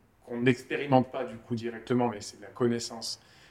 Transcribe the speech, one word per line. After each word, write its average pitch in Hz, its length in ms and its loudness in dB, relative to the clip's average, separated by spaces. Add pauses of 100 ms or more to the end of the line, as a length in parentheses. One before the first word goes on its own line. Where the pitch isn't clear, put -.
(240)
qu'on 120 180 -8
n'expérimente 131 680 4
pas 135 140 -6
du 113 120 -10
coup 120 200 -6
directement, 117 520 -2
mais 104 120 -6
c'est - 160 -14
de 101 60 -20
la 98 60 -18
connaissance 117 720 -2 (300)